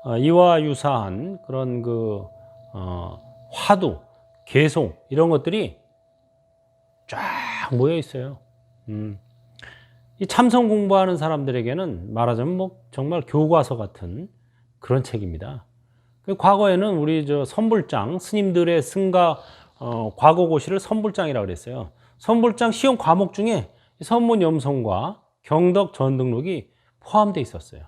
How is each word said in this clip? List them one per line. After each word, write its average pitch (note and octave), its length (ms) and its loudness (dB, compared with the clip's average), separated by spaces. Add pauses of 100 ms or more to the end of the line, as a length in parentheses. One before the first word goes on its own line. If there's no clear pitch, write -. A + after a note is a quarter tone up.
어, A#2 140 -2
이와 E3+ 440 6
유사한 C#3 840 -4
그런 B2+ 360 -6
그, A2+ 440 -4 (480)
어, F2 760 -12
화두, F3+ 500 0 (460)
개송 C#3+ 480 2 (160)
이런 D#3+ 200 2
것들이 E3 480 -2 (1300)
쫙 - 120 -10 (540)
모여 C3 220 2
있어요. C#3 440 -8 (500)
음. G#2+ 300 -10 (1000)
이 G3 80 -4
참선 A#3+ 400 4
공부하는 G3 500 2
사람들에게는 C3+ 960 -4
말하자면 A#2+ 440 0
뭐 F#3 240 -6 (100)
정말 D3+ 340 -4
교과서 D3+ 520 2
같은 G2+ 500 -10 (520)
그런 C3 240 0
책입니다. F2+ 640 -8 (580)
그 G3 120 -4
과거에는 G3 640 4
우리 D3+ 280 0
저 C#3+ 200 -2
선불장, F3+ 720 -2
스님들의 F3 640 0
승가, F3+ 580 2 (400)
어, A#2 380 -6
과거고시를 E3 640 2
선불장이라고 F#3 680 -2
그랬어요. A2+ 460 -10 (260)
선불장 A#3 540 2
시험 C4 260 2
과목 F3 360 2
중에 G3+ 360 -2 (300)
이 - 40 -14
선문염송과 D#3+ 1160 0 (220)
경덕 F3 500 2
전등록이 C3 760 -2 (300)
포함돼 G#3 420 0
있었어요. D#2+ 460 -12